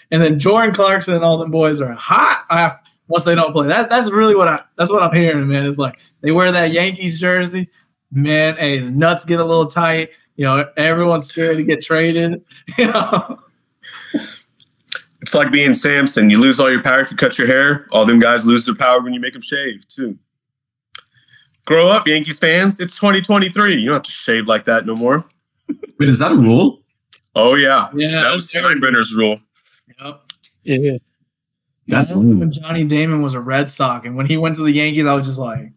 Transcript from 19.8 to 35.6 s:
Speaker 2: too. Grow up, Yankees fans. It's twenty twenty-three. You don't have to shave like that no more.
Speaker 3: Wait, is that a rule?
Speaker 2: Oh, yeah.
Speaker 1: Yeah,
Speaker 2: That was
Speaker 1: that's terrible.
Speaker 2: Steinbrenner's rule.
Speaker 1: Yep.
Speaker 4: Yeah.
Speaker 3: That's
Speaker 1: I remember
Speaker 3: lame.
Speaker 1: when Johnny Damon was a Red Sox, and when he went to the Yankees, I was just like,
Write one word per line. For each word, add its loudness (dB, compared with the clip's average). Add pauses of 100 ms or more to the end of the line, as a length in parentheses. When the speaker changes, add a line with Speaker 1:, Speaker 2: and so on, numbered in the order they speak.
Speaker 2:
too. -10 (1500)
Grow 4
up, 2
Yankees -2
fans. 0
It's -8
twenty 0
twenty-three. 0
You -2
don't 0
have -2
to -16
shave -4
like 0
that 0
no -6
more. -2 (760)
Speaker 3:
Wait, 2
is 4
that 0
a 4
rule? 4 (520)
Speaker 2:
Oh, 4
yeah. 2
Speaker 1:
Yeah, -2
Speaker 2:
That 2
was -4
Speaker 1:
that's -6
terrible. 0
Speaker 2:
Steinbrenner's 0
rule. 0 (580)
Speaker 1:
Yep. -18 (440)
Speaker 4:
Yeah. -2 (920)
Speaker 3:
That's 0
Speaker 1:
I -6
remember 4
Speaker 3:
lame. 2
Speaker 1:
when -2
Johnny -4
Damon 0
was -4
a -8
Red -2
Sox, -4
and -10
when -4
he -2
went -2
to -8
the 2
Yankees, 0
I 2
was -2
just -8
like, -10